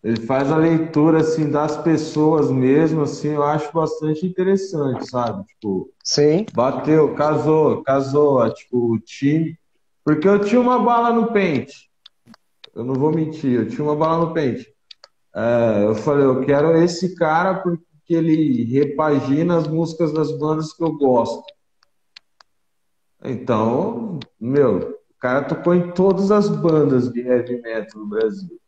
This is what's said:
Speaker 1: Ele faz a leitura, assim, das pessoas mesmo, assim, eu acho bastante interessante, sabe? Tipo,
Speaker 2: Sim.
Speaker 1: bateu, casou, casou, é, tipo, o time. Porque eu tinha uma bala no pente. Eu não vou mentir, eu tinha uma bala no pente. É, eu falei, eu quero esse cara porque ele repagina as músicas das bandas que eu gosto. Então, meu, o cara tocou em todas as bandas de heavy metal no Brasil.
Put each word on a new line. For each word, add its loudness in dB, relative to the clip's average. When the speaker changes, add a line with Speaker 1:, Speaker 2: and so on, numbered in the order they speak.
Speaker 1:
Ele -2
faz -2
a 2
leitura, 2
assim, 0
das -2
pessoas 0
mesmo, 2
assim, -6
eu -2
acho -2
bastante -4
interessante, -2
sabe? -4
Tipo, -6
Speaker 2:
Sim. 2
Speaker 1:
bateu, 2
casou, 2
casou, 2
é, -2
tipo, -2
o -2
time. -2
Porque 2
eu 6
tinha 2
uma 2
bala 2
no 0
pente. -2
Eu -10
não -4
vou 0
mentir, -2
eu 0
tinha -6
uma 0
bala 0
no -6
pente. -4
É, 2
eu 2
falei, 2
eu 2
quero 2
esse 0
cara 0
porque -4
ele 2
repagina 0
as 0
músicas -2
das -2
bandas -4
que -8
eu -2
gosto. 0
Então, -4
meu, 0
o -20
cara 0
tocou -2
em 0
todas 0
as 4
bandas 2
de -6
heavy -2
metal -10
no -12
Brasil. -4